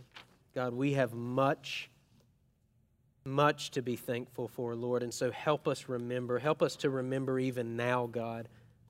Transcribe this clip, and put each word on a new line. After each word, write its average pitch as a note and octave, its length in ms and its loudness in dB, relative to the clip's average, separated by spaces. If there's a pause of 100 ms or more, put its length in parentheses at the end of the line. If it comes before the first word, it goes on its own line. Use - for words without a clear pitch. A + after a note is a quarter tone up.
(540)
God, B2+ 200 -2
we C#3 180 2
have C3 200 4
much, B2+ 760 0 (1300)
much C#3+ 480 2
to C3+ 100 -2
be A#2+ 140 -2
thankful B2 520 -6
for, A#2 260 -4
Lord, A#2+ 280 0
and A#2+ 100 -4
so B2+ 180 0
help - 360 0
us C#3 220 -2
remember. B2 500 -2
Help D3+ 240 2
us D3 140 2
to D3 140 0
remember C3 480 0
even B2 380 -2
now, B2 300 2
God, A2+ 420 -6 (420)